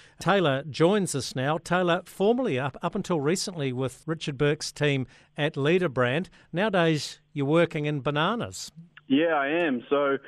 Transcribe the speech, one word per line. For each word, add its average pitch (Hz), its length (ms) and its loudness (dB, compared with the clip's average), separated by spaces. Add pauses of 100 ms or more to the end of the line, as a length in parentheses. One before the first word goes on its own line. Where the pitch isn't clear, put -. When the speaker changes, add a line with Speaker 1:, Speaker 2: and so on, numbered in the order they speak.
(200)
Speaker 1:
Taylor 160 440 2
joins 165 500 2
us 131 220 -6
now. 143 240 -2
Taylor, 180 440 0
formerly 220 540 0
up, 135 240 -4
up 175 140 -4
until 180 260 -2
recently 160 500 -2
with 127 360 -4
Richard 156 320 -6
Burke's 151 320 0
team 139 340 0 (320)
at 151 160 -2
Leaderbrand. 147 760 0 (220)
Nowadays, 170 680 0 (120)
you're 143 140 -2
working 160 400 2
in 151 160 -2
bananas. 147 680 -2 (360)
Speaker 2:
Yeah, 160 280 2
I 139 140 0
am. 151 400 0
So, 139 280 2 (100)